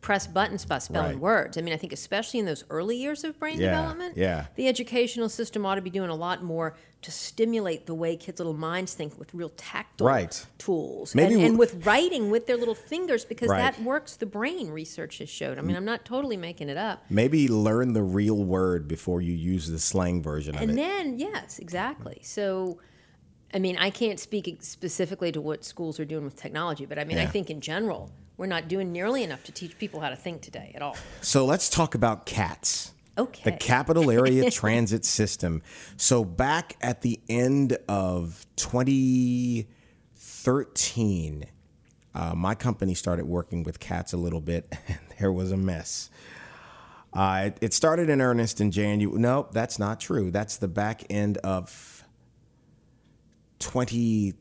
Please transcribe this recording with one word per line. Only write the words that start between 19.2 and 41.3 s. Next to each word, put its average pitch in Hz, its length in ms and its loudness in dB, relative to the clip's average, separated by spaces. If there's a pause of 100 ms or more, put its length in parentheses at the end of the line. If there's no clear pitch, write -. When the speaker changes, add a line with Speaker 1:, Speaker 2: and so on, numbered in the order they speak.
Speaker 2:
you 87 120 0
use 85 380 0
the 80 80 -2
slang 90 420 2
version 76 340 -4
of 73 60 -2
Speaker 1:
And - 100 0
Speaker 2:
it. 226 40 0
Speaker 1:
then, 311 420 -2
yes, 392 400 -8
exactly. 185 640 -8
So, 190 560 -4 (760)
I - 20 0
mean, 185 220 0
I 185 100 4
can't 208 300 -2
speak 202 280 -4
ex-, 165 200 -10
specifically 180 640 -4
to 151 100 -4
what 151 240 -6
schools 160 340 -8
are 156 60 -4
doing 147 200 -6
with 139 100 -10
technology, 151 500 -6
but 147 140 -8
I 151 60 -4
mean, 165 120 -2
I 165 60 2
Speaker 2:
Yeah. 190 80 0
Speaker 1:
think 196 180 -2
in 156 100 -6
general, 160 520 -4 (260)
we're 185 100 -6
not 165 200 -2
doing 185 240 -2
nearly 214 320 -2
enough 147 220 -8
to - 80 -16
teach 170 240 -12
people 165 240 -8
how 147 80 -2
to 131 60 -8
think 165 260 -10
today - 340 -14
at 139 60 -10
all. 143 160 -8 (240)
Speaker 2:
So 131 240 4
let's 156 240 2
talk - 260 2
about 113 300 2
cats. - 680 -2 (260)
Speaker 1:
Okay. - 320 -2
Speaker 2:
The 180 60 0
Capital 143 560 4
Area 127 400 6
Speaker 1:
<laughs> - 100 -2
Speaker 2:
Transit 110 440 2
System. 87 560 0 (340)
So 117 300 4
back 131 560 0
at 120 200 -2
the 117 280 0
end 127 480 4 (100)
of 90 580 -2 (120)
twenty 123 1120 2 (480)
thirteen, 98 1300 0 (680)